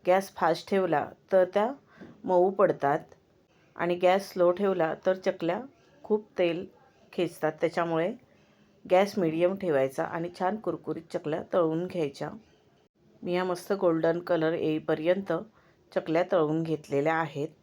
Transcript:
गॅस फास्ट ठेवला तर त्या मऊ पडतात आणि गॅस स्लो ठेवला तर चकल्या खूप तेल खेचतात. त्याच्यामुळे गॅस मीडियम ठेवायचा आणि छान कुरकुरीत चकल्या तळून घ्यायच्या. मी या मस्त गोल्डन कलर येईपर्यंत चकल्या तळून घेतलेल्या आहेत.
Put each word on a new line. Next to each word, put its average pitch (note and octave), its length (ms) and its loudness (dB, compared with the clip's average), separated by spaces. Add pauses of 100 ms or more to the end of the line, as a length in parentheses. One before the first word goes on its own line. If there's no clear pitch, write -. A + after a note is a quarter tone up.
गॅस F#3+ 300 2
फास्ट E3 340 0
ठेवला F3 360 0 (260)
तर F#3+ 120 6 (100)
त्या G#3 140 2 (560)
मऊ F3+ 280 4
पडतात D#3 480 2 (760)
आणि F3 200 -2
गॅस F#3 360 2
स्लो F3 200 4
ठेवला F3+ 420 0 (120)
तर F#3 100 2
चकल्या F#3 440 -2 (440)
खूप G#3+ 240 -2 (100)
तेल F3 280 0 (480)
खेचतात. D#3 380 -2 (100)
त्याच्यामुळे E3+ 500 0 (720)
गॅस G3+ 340 2
मीडियम E3+ 360 2
ठेवायचा D3 480 0
आणि E3+ 260 -6 (100)
छान F#3+ 160 0
कुरकुरीत D#3+ 580 -8
चकल्या D3+ 300 -4 (100)
तळून E3 340 2
घ्यायच्या. D3+ 420 -4 (920)
मी F3+ 120 -4
या F3+ 100 0
मस्त F3+ 300 -2
गोल्डन E3 460 2
कलर E3 340 0
येईपर्यंत D#3+ 800 0 (580)
चकल्या E3+ 400 0
तळून D#3+ 320 2
घेतलेल्या D#3 520 -2
आहेत. D#3+ 320 -4 (160)